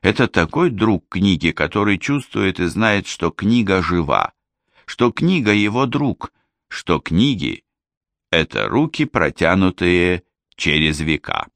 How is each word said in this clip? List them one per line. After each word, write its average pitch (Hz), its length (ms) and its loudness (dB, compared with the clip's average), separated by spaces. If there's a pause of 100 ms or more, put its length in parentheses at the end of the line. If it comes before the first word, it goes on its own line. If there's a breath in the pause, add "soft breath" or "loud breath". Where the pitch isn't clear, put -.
это 107 280 2
такой 139 420 0
друг 107 380 0
книги, 90 420 0
который 98 480 0
чувствует 104 600 -2
и 90 60 0
знает, 101 400 0
что - 240 -4
книга 98 520 0
жива, 76 500 0 (520 soft breath)
что - 260 0
книга 151 420 0
его 104 340 2
друг, 131 460 -4 (360)
что - 320 -2
книги – 87 640 0 (680)
это 76 380 0
руки, 151 380 0
протянутые 90 1160 2 (320)
через 78 460 0
века. 55 540 -4